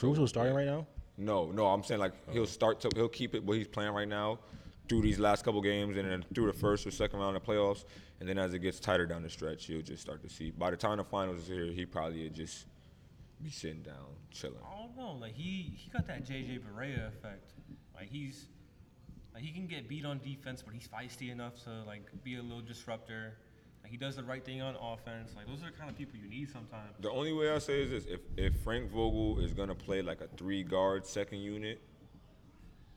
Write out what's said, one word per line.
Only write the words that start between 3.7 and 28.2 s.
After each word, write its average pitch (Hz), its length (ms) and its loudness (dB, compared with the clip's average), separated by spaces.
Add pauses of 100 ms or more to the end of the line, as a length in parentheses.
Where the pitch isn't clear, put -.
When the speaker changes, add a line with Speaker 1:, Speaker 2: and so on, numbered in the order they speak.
Speaker 2:
right 104 140 2
now 104 320 0 (500)
through 113 120 6
these 107 180 6
last 104 260 6
couple 104 160 4
games 101 360 4
and 98 120 0
then 92 160 0 (100)
through 117 120 6
the 101 60 4
first 104 340 4
or 98 60 -2
second 104 260 0
round 98 180 2
of 95 60 0
playoffs. 101 420 4 (360)
And 92 80 -4
then 98 100 2
as 92 160 2
it 90 60 0
gets 90 180 0
tighter 90 280 6
down 85 180 -2
the 82 60 -6
stretch, 78 380 -6
you'll 80 140 -2
just 82 200 -10
start 78 200 -8
to - 60 -12
see. 80 240 -6
By 87 180 2
the 87 60 0
time 107 220 2
the 95 60 0
finals 95 380 0
is 82 60 -8
here, 90 240 -2
he 90 120 -2
probably 82 380 -2
would 80 120 -6
just - 320 -8 (760)
be 156 80 -8
sitting 80 320 -8
down, 69 240 -14 (240)
chilling. 62 280 -10 (140)
Speaker 3:
I 196 60 -10
don't 240 180 -12
know. 226 240 -8
Like, 110 140 -10
he, 175 420 -6
he - 140 -16
got - 160 0
that - 180 -6
J 135 200 -6
J 123 160 -6
Barea 113 480 -6
effect. 104 460 -12 (420)
Like, 98 120 -14
he's, 139 380 -10 (880)
like, 113 80 -12
he 156 80 -8
can 185 160 -8
get 143 220 -8
beat 147 160 -6
on 143 160 -4
defense, 131 420 -8
but 110 120 -14
he's 117 120 -12
feisty 123 460 -8
enough 120 320 -8
to, 113 240 -8
like, 104 140 -10 (200)
be 127 140 -8
a 120 60 -8
little 120 200 -8
disruptor. 113 720 -8 (480)
Like, 110 80 -18
he 120 80 -10
does 135 180 -6
the 135 60 -8
right 127 220 -6
thing 131 180 -6
on 131 140 -4
offense. 113 600 -8
Like, 104 100 -14
those 143 160 -8
are 170 40 -10
the 165 100 -12
kind 120 140 -10
of 107 80 -10
people 127 240 -10
you 101 80 -12
need 139 200 -6
sometimes. 110 500 -12
Speaker 2:
The 104 100 0
only 143 240 0
way 151 180 4
I 151 60 4
say 139 240 2
is 127 80 0
this. 110 160 -2
If, 90 140 -6 (160)